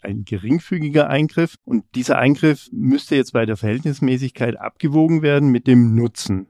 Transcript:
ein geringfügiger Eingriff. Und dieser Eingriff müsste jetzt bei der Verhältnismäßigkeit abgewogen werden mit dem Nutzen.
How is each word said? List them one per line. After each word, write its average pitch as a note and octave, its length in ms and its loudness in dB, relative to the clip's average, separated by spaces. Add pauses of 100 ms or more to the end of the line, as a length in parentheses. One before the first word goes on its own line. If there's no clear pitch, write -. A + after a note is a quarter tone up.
ein G2+ 240 -10
geringfügiger D3 840 -2
Eingriff. D#3 520 -2
Und A2+ 220 -4 (100)
dieser - 220 -2
Eingriff C#3+ 560 0
müsste C3+ 420 -2
jetzt C3 200 -2
bei A#2 100 0
der G#2+ 140 -4
Verhältnismäßigkeit B2+ 1000 -4
abgewogen D#3 640 0
werden C#3+ 300 2
mit A#2+ 160 0
dem A#2+ 280 6
Nutzen. A2+ 560 -2